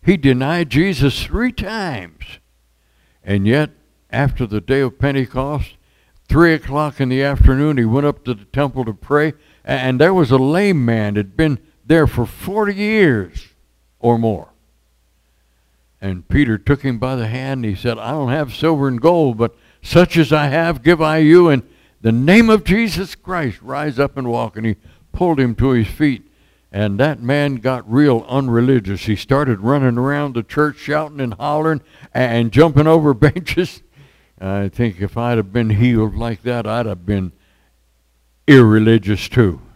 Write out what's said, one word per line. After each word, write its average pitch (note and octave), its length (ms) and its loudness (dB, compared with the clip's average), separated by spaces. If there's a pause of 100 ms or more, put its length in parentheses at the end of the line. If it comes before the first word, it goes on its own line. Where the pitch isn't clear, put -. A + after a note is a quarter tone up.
He F#3 140 2
denied C#3 520 0
Jesus C#3+ 540 0
three A#3 280 -4
times. E3+ 880 -10 (840)
And G2 220 -2
yet, D3 260 0 (380)
after B2+ 380 -2
the G#2 140 -4
day C3+ 200 0
of B2+ 160 -4
Pentecost, C3+ 800 -4 (520)
three E3 260 4
o'clock D3 460 -4
in C3+ 100 -2
the C3 120 -2
afternoon, C#3 560 4
he A#2 80 2
went C3+ 220 0
up C#3+ 180 -4
to B2+ 80 -6
the G2+ 120 -12
temple C3+ 400 -4
to A2 80 -8
pray, D3 400 -2 (300)
a-, - 80 -6
and C3 280 -2
there F3 140 4
was D#3 180 2
a C3+ 60 4
lame D#3+ 460 2
man A2 320 0
had G#2 220 -4
been D3+ 220 0 (260)
there D#3 220 4
for A#2+ 180 -2
forty G3+ 480 -6
years F#3+ 760 0 (500)
or A#2+ 180 2
more. A2 340 -4 (1500)
And F#2+ 260 -10
Peter B2 300 2
took C#3 240 0
him B2+ 160 -4
by C3 180 -6
the A#2 120 -4
hand, C3 360 -6
and G#2 120 -4
he - 40 -12
said, A2+ 200 -4
"I A2 120 -10
don't C#3+ 200 -4
have C#3 240 -4
silver D3+ 320 0
and B2 120 -2
gold, D3+ 380 2
but A2+ 180 -2 (280)
such E3+ 340 4
as D3+ 160 2
I D3 140 0
have D#3+ 340 -2
give D#3+ 180 2
I D#3+ 200 0
you. E3 300 8
In C3+ 120 2 (400)
the A2+ 100 0
name F3 380 4
of G#3+ 140 4
Jesus F#3+ 500 -2
Christ, D#3+ 480 -8
rise C3+ 380 -8
up C#3 180 -2
and B2+ 100 -6
walk." A#2 300 -6
And A2 80 -8
he G#2+ 120 -2 (340)
pulled E3 280 -2
him B2 160 0
to C3 140 0
his A#2 180 2
feet. C#3+ 400 -4 (440)
And G2+ 280 -4
that C#3+ 220 -2
man C#3 340 -2
got A#2+ 360 -6
real C3 380 2
unreligious. A#2+ 760 0
He G#2+ 100 -2
started C3 440 -2
running B2+ 380 0
around C#3 380 -4
the A#2 80 -6
church D3 340 -4
shouting D3 420 -8
and A#2+ 140 -6
hollering D3+ 480 -2 (320)
and A#2 380 0
jumping D3+ 360 4
over D#3 260 4
<laughs> - 0 -
benches. D#3+ 720 -2 (560)
I G2 300 -4
think G2+ 320 -4
if G2+ 160 -6
I'd A#2+ 200 -2
have G2 160 -4
been A#2 160 0
healed A2 460 0
like A2+ 280 -8
that, A#2+ 220 -6
I'd A2+ 200 -4
have F2+ 200 -10
been F#2+ 280 -4 (1120)
irreligious A2 840 4
too. F#2+ 320 0 (140)